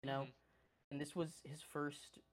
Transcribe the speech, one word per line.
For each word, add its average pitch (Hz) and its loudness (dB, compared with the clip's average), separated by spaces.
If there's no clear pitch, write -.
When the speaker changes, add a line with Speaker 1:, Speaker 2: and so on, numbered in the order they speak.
Speaker 1:
you 135 0
know? 135 4
Speaker 2:
Mm-hmm. 131 0
Speaker 1:
And 139 0
this 147 -2
was 165 2
his 147 -6
first - -2